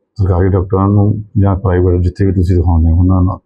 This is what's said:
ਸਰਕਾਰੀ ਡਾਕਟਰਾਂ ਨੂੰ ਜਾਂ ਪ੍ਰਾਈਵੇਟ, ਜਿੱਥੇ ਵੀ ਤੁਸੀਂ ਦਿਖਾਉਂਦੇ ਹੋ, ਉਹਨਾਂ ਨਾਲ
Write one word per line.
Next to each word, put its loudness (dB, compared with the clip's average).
ਸਰਕਾਰੀ 0
ਡਾਕਟਰਾਂ 0
ਨੂੰ 0
ਜਾਂ 2
ਪ੍ਰਾਈਵੇਟ, 0
ਜਿੱਥੇ -2
ਵੀ 0
ਤੁਸੀਂ 0
ਦਿਖਾਉਂਦੇ 2
ਹੋ, 0
ਉਹਨਾਂ 2
ਨਾਲ -2